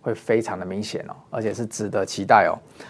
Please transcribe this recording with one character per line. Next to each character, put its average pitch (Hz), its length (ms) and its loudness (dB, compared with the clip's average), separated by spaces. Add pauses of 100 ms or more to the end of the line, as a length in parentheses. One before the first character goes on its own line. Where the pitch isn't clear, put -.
会 117 140 -2
非 113 280 2
常 95 160 -6
的 90 80 -8
明 95 160 -4
显 - 260 -8
哦， - 60 -14 (160)
而 - 100 -4
且 110 140 -2
是 117 120 -6
值 107 220 -6
得 98 160 0
期 98 200 -4
待 101 220 8
哦。 82 120 0 (320)